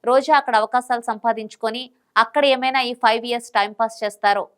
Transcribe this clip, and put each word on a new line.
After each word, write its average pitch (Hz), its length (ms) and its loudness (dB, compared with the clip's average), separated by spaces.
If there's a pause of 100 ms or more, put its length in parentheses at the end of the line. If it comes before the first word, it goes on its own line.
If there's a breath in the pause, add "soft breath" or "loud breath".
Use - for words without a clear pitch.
రోజా 269 320 2
అక్కడ 254 200 0
అవకాశాలు 240 440 -2
సంపాదించుకొని 226 880 -6 (260)
అక్కడ 226 280 2
ఏమైనా 262 360 0
ఈ 247 140 -4
ఫైవ్ 233 320 0
ఇయర్స్ 240 240 -6
టైమ్ 208 300 0
పాస్ 226 240 -4
చేస్తారో 202 540 0